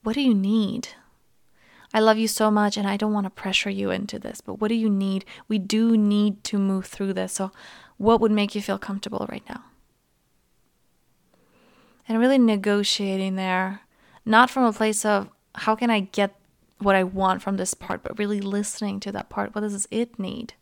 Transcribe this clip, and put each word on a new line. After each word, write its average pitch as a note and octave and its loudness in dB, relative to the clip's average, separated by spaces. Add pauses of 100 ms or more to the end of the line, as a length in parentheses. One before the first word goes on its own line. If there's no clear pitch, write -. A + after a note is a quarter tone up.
What A3+ -2
do C#4+ -2
you C4 4
need? G3 0 (1080)
I A3 4
love A3 6
you A3 2
so G#3+ 2
much, G#3 2
and G3+ -2
I G3+ 0
don't G#3+ 0
wanna G3 -2
pressure - -4
you G3 -4
into G3+ -6
this, - -12
but G3+ -12
what G#3+ 0
do A3+ 0
you A3 0
need? G3 0 (220)
We A3 -2
do A3 2
need G#3 2
to - -4
move F#3+ 0
through G3 -6
this. F#3 -4
So G3 -4 (460)
what A3 4
would A3 2
make G#3 0
you G3+ -4
feel G3 -4
comfortable G3+ -8
right - -12
now? - -12 (2500)
And A3 0
really C4 6
negotiating G3+ 2
there, F#3 -2 (440)
not A3 6
from C4 2
a A3 4
place G#3+ -2
of, G3+ 2 (240)
"How A3 0
can A#3+ 0
I A3 2
get G3 -2 (460)
what G3 4
I F#3 4
want F#3+ 0
from G3 -4
this F#3 -4
part?" - -8
but - -10
really G#3 -2
listening G3+ -4
to G3+ -10
that G3+ -8
part. G3+ -6
What G#3 -4
does G3+ -6
it A#3 -4
need? G3+ -10